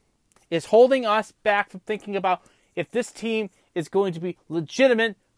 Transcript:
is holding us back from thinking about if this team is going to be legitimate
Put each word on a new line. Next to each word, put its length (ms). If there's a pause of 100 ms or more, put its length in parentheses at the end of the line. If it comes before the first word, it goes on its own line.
(500)
is 160
holding 400
us 260 (120)
back 260
from 160
thinking 300
about 260 (320)
if 160
this 220
team 360 (280)
is 120
going 240
to 80
be 160 (120)
legitimate 680 (220)